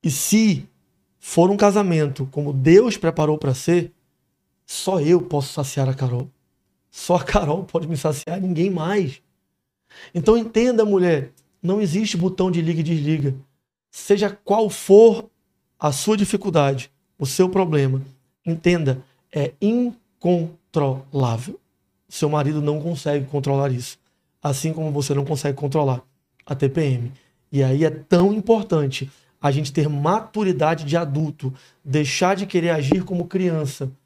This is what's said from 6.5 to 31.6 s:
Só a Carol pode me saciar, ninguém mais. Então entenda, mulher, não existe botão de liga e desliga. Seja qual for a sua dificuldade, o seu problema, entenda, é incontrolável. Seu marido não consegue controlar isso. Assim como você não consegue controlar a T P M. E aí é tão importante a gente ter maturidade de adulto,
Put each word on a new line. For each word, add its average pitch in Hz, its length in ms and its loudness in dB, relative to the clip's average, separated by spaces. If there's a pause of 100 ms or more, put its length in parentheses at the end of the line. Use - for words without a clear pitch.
Só - 280 -2
a - 60 0
Carol 180 400 -2
pode 165 240 -6
me 165 80 -4
saciar, 156 460 -6
ninguém 180 300 -2
mais. 175 500 -4 (920)
Então 214 220 4
entenda, 226 480 2
mulher, 180 480 2 (280)
não 190 200 -2
existe 202 340 -2
botão 185 340 0
de 170 120 0
liga 165 180 -2
e 160 40 -2
desliga. 147 520 -2 (540)
Seja 202 400 0
qual 208 400 -2
for 220 600 6 (480)
a 151 140 -2
sua 208 240 0
dificuldade, 170 720 0 (300)
o 143 60 -4
seu 180 240 2
problema, 147 520 0 (440)
entenda, 165 580 0 (300)
é 143 280 -4
incontrolável. 165 2000 -2 (480)
Seu - 220 -4
marido 151 320 0
não 147 200 -2
consegue 147 440 -4
controlar 139 460 -2
isso. 123 280 -8 (420)
Assim 147 300 -4
como 160 200 -4
você 143 220 -2
não 139 120 0
consegue 139 320 -4
controlar 139 440 -2 (440)
a 143 100 -6
T 135 140 0
P 160 120 -2
M. 127 300 -2 (400)
E 139 100 0
aí 135 220 2
é 156 60 4
tão 185 440 2
importante 175 800 0 (300)
a 143 100 0
gente 139 220 -2
ter 147 160 0
maturidade 165 960 -2
de 143 100 -2
adulto, 147 580 -4 (300)